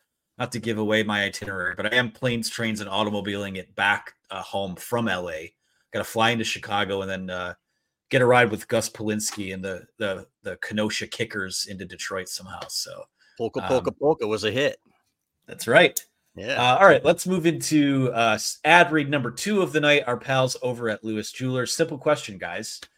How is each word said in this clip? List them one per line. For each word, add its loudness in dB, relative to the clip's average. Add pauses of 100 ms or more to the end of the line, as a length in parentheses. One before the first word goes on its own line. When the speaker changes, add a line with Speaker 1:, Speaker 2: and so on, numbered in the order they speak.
(380)
Speaker 1:
not -6
to -8
give -4
away 2
my 0
itinerary, -6
but -2
I -2
am 0
planes, -4
trains, -4
and -8
automobiling -2
it -14
back, 0 (160)
uh, -8
home -6
from -4
L -2
A. -10 (380)
Gotta -4
fly 2
into -2
Chicago -4
and -8
then, -8
uh, -8 (540)
get 2
a 6
ride 6
with -6
Gus -2
Polinski -6
and -8
the, -8 (120)
the, -6 (160)
the -8
Kenosha -4
Kickers -6
into -12
Detroit -8
somehow. -12
So, -10 (320)
Speaker 2:
Polka, -4
Polka, 2
Speaker 1:
um, -6
Speaker 2:
Polka 2
was 0
a 2
hit. 0 (680)
Speaker 1:
That's -8
right. 6 (320)
Speaker 2:
Yeah. -6
Speaker 1:
Uh, 4
all 10
right, 10
let's 2
move 0
into, 2
uh, 4
s-, -4
ad 8
read 0
number -2
two 0
of 0
the 0
night. 4
Our 0
pals 0
over -4
at -4
Lewis -4
Jewelers. -4
Simple 0
question, 0
guys. -10 (160)